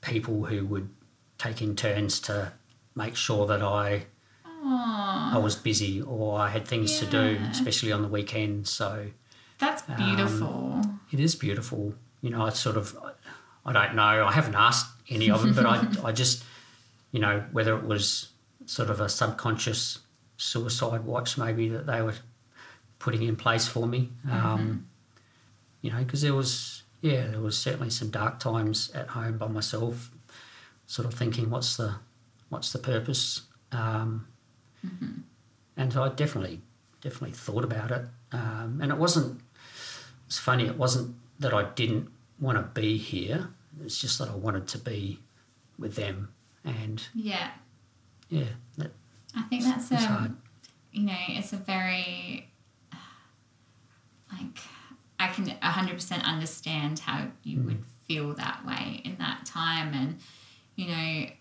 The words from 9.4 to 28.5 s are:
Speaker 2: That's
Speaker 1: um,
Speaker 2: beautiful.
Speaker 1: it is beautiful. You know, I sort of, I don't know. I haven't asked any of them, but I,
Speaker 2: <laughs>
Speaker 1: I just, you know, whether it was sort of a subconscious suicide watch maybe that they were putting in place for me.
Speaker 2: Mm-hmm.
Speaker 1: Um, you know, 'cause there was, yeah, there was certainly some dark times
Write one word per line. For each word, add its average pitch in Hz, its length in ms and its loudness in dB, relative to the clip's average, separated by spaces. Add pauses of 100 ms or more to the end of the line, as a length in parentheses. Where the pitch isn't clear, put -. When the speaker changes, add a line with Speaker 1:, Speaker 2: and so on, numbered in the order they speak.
Speaker 2:
That's 302 300 0
Speaker 1:
um, 127 60 -4
Speaker 2:
beautiful. 131 880 2 (300)
Speaker 1:
it 139 80 2
is 160 160 4
beautiful. 104 600 -2 (260)
You 123 100 -2
know, 113 140 0
I 110 40 2
sort 107 280 0
of, 101 200 -4 (680)
I 131 80 -2
don't 104 220 6
know. 107 300 8
I 98 60 6
haven't 120 240 4
asked 113 320 8 (220)
any 110 200 4
of 95 120 8
them, 107 120 8
but 113 120 8
I, 113 220 6 (160)
Speaker 2:
<laughs> - 60 -
Speaker 1:
I - 20 0
just, 123 320 2 (680)
you 117 80 0
know, 104 320 4
whether 110 260 4
it 110 60 -4
was 107 460 0 (360)
sort 110 240 -2
of 104 100 0
a 104 100 2
subconscious - 880 0 (380)
suicide 113 680 0
watch 117 320 -2
maybe 113 320 2
that 113 160 -4
they 117 160 0
were 110 140 0 (840)
putting 110 240 0
in 113 120 2
place 113 320 2
for 117 200 0
me. 123 220 2 (160)
Speaker 2:
Mm-hmm. 120 200 2
Speaker 1:
Um, 110 420 0 (920)
you 110 100 -2
know, 120 120 0
'cause 139 180 0
there 147 120 4
was, - 480 0 (200)
yeah, 131 260 2
there 107 120 -2
was 107 180 0
certainly 131 340 -2
some 110 180 -2
dark 107 300 -2
times 110 560 0